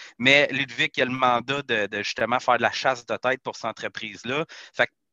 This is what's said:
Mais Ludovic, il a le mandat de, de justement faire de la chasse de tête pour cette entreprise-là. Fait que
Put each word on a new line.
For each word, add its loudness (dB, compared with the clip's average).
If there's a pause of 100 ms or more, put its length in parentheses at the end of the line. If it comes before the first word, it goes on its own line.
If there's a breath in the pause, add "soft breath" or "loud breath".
(180 loud breath)
Mais 6
Ludovic, -2
il 4
a -2
le -4
mandat 0
de, 0
de -6
justement -2
faire 2
de -2
la 2
chasse -2
de -4
tête -2
pour -10
cette -14
entreprise-là. -8 (300 loud breath)
Fait 4
que -12 (200)